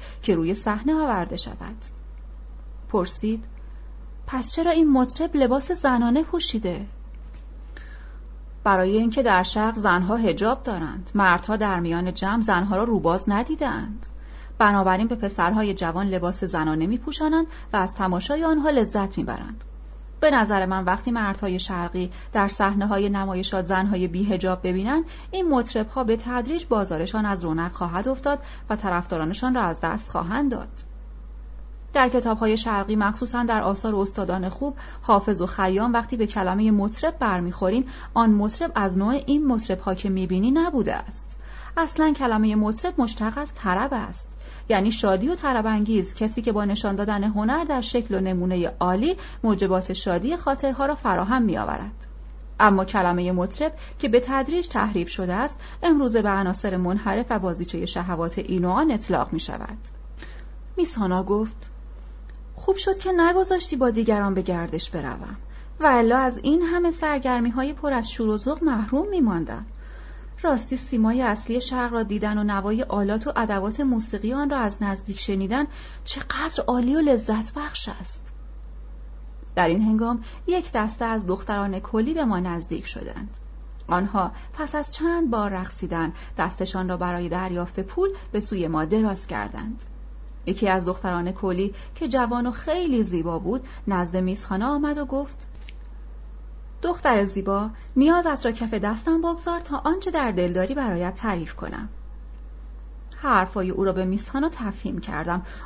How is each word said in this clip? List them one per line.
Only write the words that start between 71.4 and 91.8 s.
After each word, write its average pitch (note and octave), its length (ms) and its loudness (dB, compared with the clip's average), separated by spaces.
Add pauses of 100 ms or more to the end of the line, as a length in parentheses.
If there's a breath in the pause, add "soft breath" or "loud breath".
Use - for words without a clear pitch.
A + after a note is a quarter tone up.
شرق B3 320 -2
را A3+ 100 0
دیدن G#3 340 0
و G#3 60 2
نوای G#3 400 0
آلات G#3 440 0
و C#4 80 0
ادوات G#3+ 440 0
موسیقی A3+ 540 0
آن C#4+ 160 0
را C#4+ 80 0
از G#3+ 260 -2
نزدیک G3 360 -4
شنیدن G3+ 480 0 (360 loud breath)
چقدر - 640 -4
عالی B3 280 2
و D#4+ 40 4
لذت A3 540 4
بخش C#4+ 360 -6 (120)
است. - 200 -12 (1300)
در F3+ 120 6
این F3+ 140 4
هنگام A3+ 420 2 (240 loud breath)
یک F4 240 0
دسته A3 340 -2
از A3 200 0
دختران G3 540 -2
کلی A3+ 340 0
به D#4+ 120 2
ما G3 140 2
نزدیک E3+ 480 -4
شدند. - 420 -10 (580)
آنها F#3 440 0 (220 loud breath)
پس D4+ 220 -6
از D4 160 -4
چند E4 380 2
بار G#3 200 2
رقصیدن E3+ 640 -4 (240 loud breath)
دستشان F#3 520 -2
را F3+ 80 -2
برای F3 320 -2
دریافت F3 500 -4
پول F4 300 0 (220 loud breath)
به G#3+ 80 0
سوی F3+ 280 -2
ما D#3+ 180 0
دراز G3+ 420 2
کردند. - 560 -6 (640)
یکی G3+ 240 0
از F#3 160 2
دختران F3+ 460 -2
کلی F#3+ 420 -2 (220 loud breath)